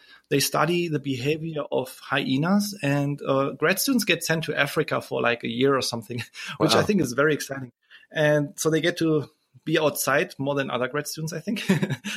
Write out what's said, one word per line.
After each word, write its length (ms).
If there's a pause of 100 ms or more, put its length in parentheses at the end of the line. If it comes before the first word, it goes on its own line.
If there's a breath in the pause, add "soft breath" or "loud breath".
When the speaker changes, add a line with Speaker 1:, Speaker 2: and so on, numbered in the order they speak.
(300 loud breath)
Speaker 1:
they 100
study 480
the 100
behavior 720
of 300
hyenas, 840
and, 400
uh, 300
grad 260
students 260
get 200
sent 200
to 140
Africa 420
for, 220
like, 220
a 40
year 280
or 60
something, 400 (180)
<laughs> 180
which 140
I 60
Speaker 2:
Wow. 40
Speaker 1:
think 180
is 120
very 220
exciting. 360 (400 loud breath)
And 460
so 120
they 120
get 180
to 320 (340)
be 140
outside 600
more 160
than 160
other 180
grad 180
students, 280
I 60
think, 300
<laughs> 0
a 280 (180)